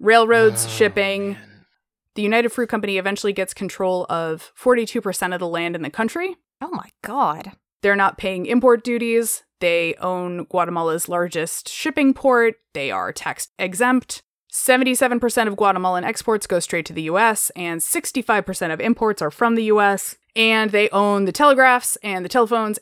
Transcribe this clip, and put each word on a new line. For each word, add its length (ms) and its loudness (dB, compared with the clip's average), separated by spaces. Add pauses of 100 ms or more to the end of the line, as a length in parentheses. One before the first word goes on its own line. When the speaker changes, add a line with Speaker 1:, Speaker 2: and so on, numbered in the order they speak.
Speaker 1:
railroads, 680 4
Speaker 2:
Oh, 20 -8
Speaker 1:
shipping. 680 0
Speaker 2:
man. 40 -12 (800)
Speaker 1:
The 60 -4
United 260 2
Fruit 200 -2
Company 300 -2
eventually 340 -2
gets 220 -4
control 560 -4
of 460 -6
forty-two 440 2
percent 340 -4
of 40 -4
the 80 -4
land 300 -4
in 60 -10
the 60 -6
country. 460 -4 (260)
Speaker 3:
Oh 120 -10
my 160 -10 (160)
God. 480 -2 (280)
Speaker 1:
They're 140 2
not 240 0
paying 280 -6
import 360 4
duties. 640 -2 (160)
They 400 0
own 500 -4
Guatemala's 580 -2
largest 600 -4
shipping 440 0
port. 440 2 (180)
They 160 -6
are 220 -4
tax 340 -8 (100)
exempt. 680 -2 (260)
Seventy-seven 680 2
percent 280 0
of 60 -2
Guatemalan 480 2
exports 460 -2
go 100 0
straight 280 -4
to 60 -14
the 100 -6
U 160 0
S, 360 0
and 260 -6
sixty-five 640 -2
percent 280 -4
of 80 -6
imports 420 -2
are 80 -2
from 240 0
the 120 0
U 140 4
S. 360 0 (180)
And 360 2
they 200 2
own 340 2
the 80 0
telegraphs 680 4
and 200 -6
the 60 -8
telephones 540 0